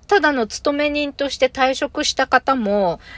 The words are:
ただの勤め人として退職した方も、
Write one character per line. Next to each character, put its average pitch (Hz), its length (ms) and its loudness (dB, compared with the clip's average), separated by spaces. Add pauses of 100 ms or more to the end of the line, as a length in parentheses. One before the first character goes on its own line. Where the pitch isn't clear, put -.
た 403 120 4
だ 302 120 2
の 233 160 0
勤 285 300 -4
め 294 120 0
人 294 240 -4
と 285 160 -4
し - 80 -8
て 254 120 2
退 262 260 0
職 302 280 -4
し - 100 -2
た - 140 0
方 269 280 2
も、 202 440 0 (180)